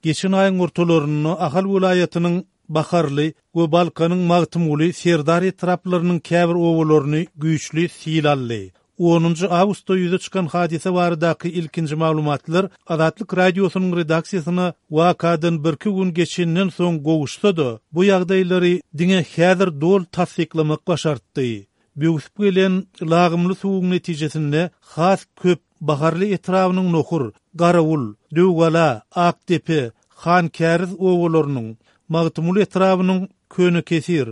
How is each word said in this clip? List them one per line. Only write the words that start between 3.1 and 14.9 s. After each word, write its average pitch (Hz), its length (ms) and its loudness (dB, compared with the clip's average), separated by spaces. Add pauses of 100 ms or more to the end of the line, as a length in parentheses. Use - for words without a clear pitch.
we 165 180 0
Balkanyň 170 500 0 (100)
Magtymguly 165 640 0
Serdar 170 500 0
etraplarynyň 180 760 -2 (100)
käbir 170 260 2
owalaryny 160 720 2 (140)
güýçli 160 480 -2 (100)
sil 156 280 -2
aldy. 120 360 -2 (380)
Onuncu 170 480 2
awgustda 185 480 0
ýüze 180 220 -2
çykan 190 340 -6
hadise 175 400 -2
baradaky 170 560 0
ilkinji 160 460 -6
maglumatlar 156 720 0 (220)
Azatlyk 160 460 -2
Radiosynyň 185 680 0
redaksiýasyna 170 760 -2 (160)
wakadan 170 720 2